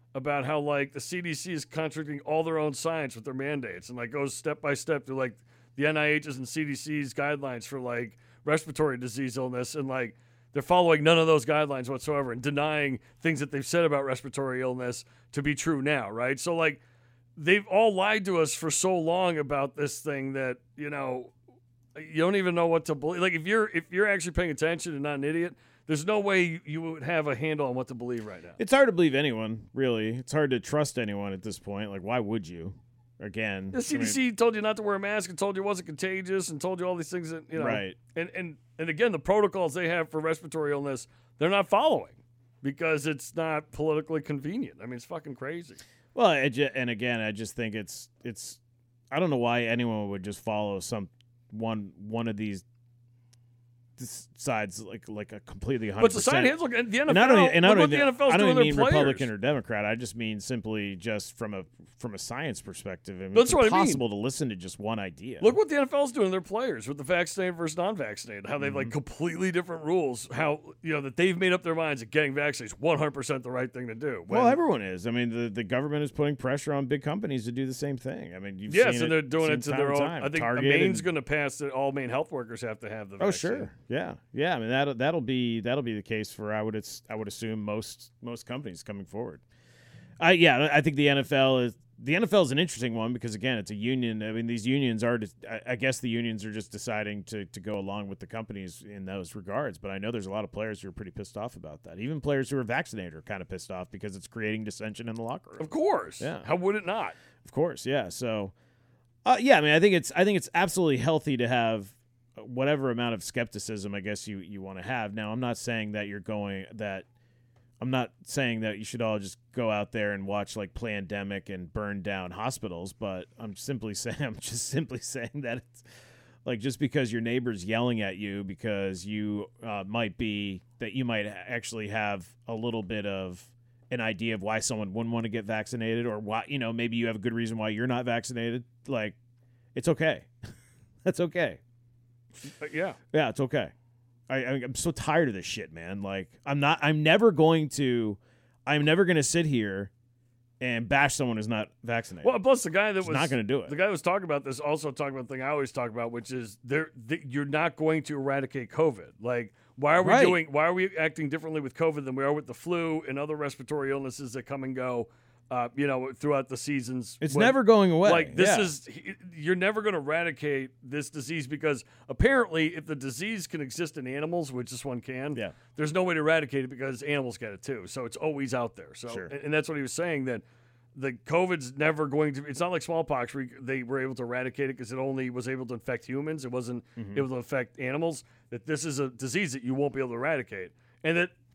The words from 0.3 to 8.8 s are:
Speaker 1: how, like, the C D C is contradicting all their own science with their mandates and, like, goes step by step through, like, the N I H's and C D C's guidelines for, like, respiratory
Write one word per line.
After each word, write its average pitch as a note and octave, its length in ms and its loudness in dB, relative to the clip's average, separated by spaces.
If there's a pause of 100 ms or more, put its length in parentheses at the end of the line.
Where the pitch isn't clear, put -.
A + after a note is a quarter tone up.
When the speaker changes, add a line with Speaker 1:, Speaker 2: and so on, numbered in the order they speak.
Speaker 1:
how, D3+ 160 0
like, C#3+ 320 0
the C#3 80 -10
C F3+ 200 -6
D E3+ 140 -4
C F3 180 -8
is D3 120 -4
contradicting D3+ 560 -6
all D#3 240 0
their D#3+ 140 0
own D3+ 140 0
science D#3 440 -4
with A2+ 80 -14
their C3 100 -8
mandates C3 540 -6
and, B2 100 -10
like, A#2+ 140 -6
goes C#3+ 220 -2
step D3 280 -4
by C#3+ 120 0
step D3 300 -2
through, C3 120 -6
like, B2+ 180 -2 (420)
the C#3+ 100 2
N D#3 100 2
I D3+ 100 4
H's D3+ 300 0
and B2+ 120 -8
C D#3+ 160 -2
D C#3+ 100 -4
C's D3 380 -4
guidelines C#3 540 -4
for, C#3 140 -8
like, A#2+ 360 -6 (280)
respiratory D3+ 540 0